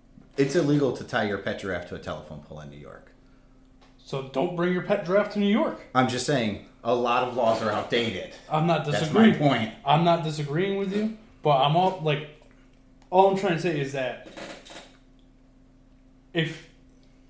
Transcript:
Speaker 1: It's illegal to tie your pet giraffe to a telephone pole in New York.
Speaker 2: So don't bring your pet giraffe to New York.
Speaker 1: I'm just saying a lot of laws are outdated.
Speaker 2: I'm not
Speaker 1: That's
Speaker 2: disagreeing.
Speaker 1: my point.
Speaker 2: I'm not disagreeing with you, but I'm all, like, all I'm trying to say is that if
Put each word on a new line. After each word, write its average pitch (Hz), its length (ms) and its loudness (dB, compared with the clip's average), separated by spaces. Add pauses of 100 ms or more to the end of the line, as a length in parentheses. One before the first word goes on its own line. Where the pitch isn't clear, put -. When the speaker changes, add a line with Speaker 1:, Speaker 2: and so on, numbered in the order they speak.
(380)
Speaker 1:
It's 143 180 2
illegal 143 420 2
to - 60 -12
tie 113 200 -4
your 101 160 -2
pet 104 200 -6
giraffe 92 300 -6
to 92 60 -10
a 82 40 -12
telephone 76 420 -12
pole 76 180 -16
in 73 100 -16
New 71 80 -18
York. 60 360 -20 (840)
Speaker 2:
So - 260 -8
don't 170 320 -4
bring 180 180 0
your 180 80 -2
pet 202 240 -2
giraffe 202 280 2
to 208 60 -4
New 202 80 2
York. 254 320 0 (160)
Speaker 1:
I'm 127 140 4
just 123 160 -2
saying 113 400 -2 (180)
a 120 100 2
lot 123 340 2
of 117 80 -8
laws 113 260 2
are 107 100 0
outdated. 104 600 -4 (160)
Speaker 2:
I'm 156 180 0
not 170 180 0
Speaker 1:
That's 147 140 -2
Speaker 2:
disagreeing. 185 340 6
Speaker 1:
my 147 40 0
point. 127 360 2 (120)
Speaker 2:
I'm 151 180 4
not 170 200 4
disagreeing 156 540 -4
with 196 160 -4
you, 214 240 -2 (260)
but 151 140 4
I'm 147 180 4
all, 180 280 2
like, 147 240 0 (800)
all 190 220 6
I'm 190 60 0
trying 185 180 0
to 151 60 -4
say 160 180 0
is 131 140 -4
that 127 340 -6 (2000)
if - 360 -4 (600)